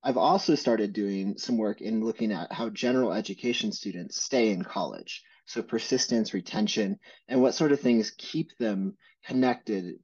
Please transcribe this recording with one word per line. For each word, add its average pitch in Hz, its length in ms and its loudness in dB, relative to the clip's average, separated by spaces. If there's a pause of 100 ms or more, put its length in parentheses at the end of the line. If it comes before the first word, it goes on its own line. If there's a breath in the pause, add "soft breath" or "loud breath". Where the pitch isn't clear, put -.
I've 131 140 0
also 160 380 4
started 110 380 2
doing 98 460 -2
some 123 200 -2
work 107 220 0
in 110 240 -2
looking 113 260 -2
at 87 220 -4
how 117 180 -4
general 127 420 2
education 104 600 -2
students 92 500 -8
stay 117 280 2
in 92 120 0
college, 65 600 -8 (240 soft breath)
so - 160 -8
persistence, 117 720 0
retention, 104 680 -2 (260 loud breath)
and 127 160 2
what 127 120 4
sort 151 180 4
of 139 80 4
things 117 360 4
keep - 420 -6
them 95 380 -2 (280 soft breath)
connected 117 800 0